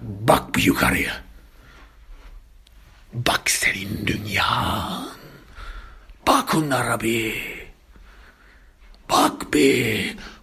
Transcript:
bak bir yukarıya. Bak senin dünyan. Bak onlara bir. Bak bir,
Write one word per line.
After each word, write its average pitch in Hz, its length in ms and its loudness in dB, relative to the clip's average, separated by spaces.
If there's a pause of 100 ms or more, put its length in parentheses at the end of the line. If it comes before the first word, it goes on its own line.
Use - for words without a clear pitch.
bak 107 540 2
bir - 80 0
yukarıya. - 600 2 (1900)
Bak - 360 0
senin - 580 -2
dünyan. - 1000 -2 (1160)
Bak - 280 2
onlara 127 440 0
bir. 110 680 -4 (1400)
Bak - 440 2
bir, 123 640 2 (260)